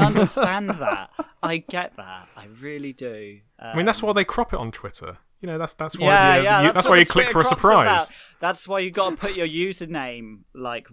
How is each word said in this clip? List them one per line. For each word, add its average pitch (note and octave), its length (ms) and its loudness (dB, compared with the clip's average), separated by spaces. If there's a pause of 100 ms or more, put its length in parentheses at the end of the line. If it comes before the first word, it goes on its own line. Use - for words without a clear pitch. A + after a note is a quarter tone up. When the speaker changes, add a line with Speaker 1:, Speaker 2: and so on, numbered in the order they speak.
Speaker 1:
understand G#3 640 0
that. D3+ 380 -6 (320)
I E3 160 -4
get F3+ 380 -10
that. F#2 400 -18
I G#2 120 -20 (120)
really C#3+ 340 -12
do. G#2+ 460 -14 (180)
Speaker 2:
I A2+ 200 -12
mean, F3 80 0
that's A3 180 0
why G#3 60 -2
Speaker 1:
Um, G3+ 60 0
Speaker 2:
they G3 100 0
crop - 280 -6
it - 60 -4
on A2+ 120 -8
Twitter. - 480 -16 (220)
You F#3 60 -12
know, D#3+ 100 -8
that's, D#3+ 160 -8
that's D#3+ 240 -10
why F3 100 0
Speaker 1:
Yeah, F#3+ 300 6
Speaker 2:
you, F3+ 60 2
Speaker 1:
yeah, G3+ 160 4
Speaker 2:
you, F#3+ 80 2
Speaker 1:
that's - 80 2
Speaker 2:
that's F3+ 120 2
Speaker 1:
what - 80 6
Speaker 2:
why F3 40 8
you E3+ 60 10
Speaker 1:
the - 80 -6
Speaker 2:
click F3 180 4
Speaker 1:
Twitter - 0 - (180)
Speaker 2:
for C4 60 2
a - 20 -8
Speaker 1:
crop's - 60 -10
about. G3 440 6
Speaker 2:
surprise. - 120 -16 (220)
Speaker 1:
That's F3 260 -4
why G3 120 -4
you F#3 120 -4
gotta F#3 240 -2
put G3+ 220 -6
your E3+ 100 -2
username, D3+ 920 -8 (140)
like, B2 400 -10